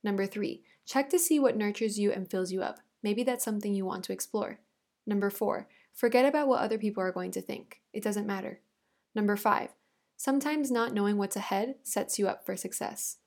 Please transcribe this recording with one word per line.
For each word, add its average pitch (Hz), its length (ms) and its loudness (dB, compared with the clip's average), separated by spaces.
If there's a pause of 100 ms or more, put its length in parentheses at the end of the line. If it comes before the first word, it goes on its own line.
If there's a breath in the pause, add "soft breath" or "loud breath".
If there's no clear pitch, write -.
Number 196 220 0
three, 196 380 -6 (220 soft breath)
check 277 240 0
to 359 100 4
see 311 200 4
what 262 160 4
nurtures 208 440 0
you 202 120 4
and 190 180 -4
fills 185 220 -2
you 185 100 -2
up. - 180 -6 (240)
Maybe 214 200 0
that's 247 220 0
something 208 280 -2
you 196 120 0
want 180 200 -4
to 196 80 -4
explore. - 460 -4 (480)
Number 202 220 2
four, - 380 -2 (260 soft breath)
forget 247 320 4
about 294 220 2
what 254 140 4
other 220 160 0
people 208 240 -2
are 185 100 0
going 180 200 -6
to 190 100 -6
think. - 400 -12 (120)
It 214 100 -6
doesn't 208 240 -2
matter. 190 340 -6 (540)
Number 208 200 4
five, - 340 2 (480)
sometimes 277 520 0
not 233 240 2
knowing 208 240 2
what's 196 180 -2
ahead 208 480 -2
sets - 360 -4
you 196 80 4
up - 180 -4
for 190 100 -4
success. - 720 -6